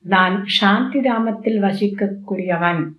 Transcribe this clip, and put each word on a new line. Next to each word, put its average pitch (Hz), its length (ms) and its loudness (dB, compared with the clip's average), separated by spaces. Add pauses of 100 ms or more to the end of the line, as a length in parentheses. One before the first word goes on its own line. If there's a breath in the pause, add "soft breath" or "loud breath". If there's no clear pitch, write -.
நான் 185 300 4 (140)
சாந்தி 233 520 2
தாமத்தில் 226 600 0
வசிக்கக்கூடியவன் 185 1200 -2 (160)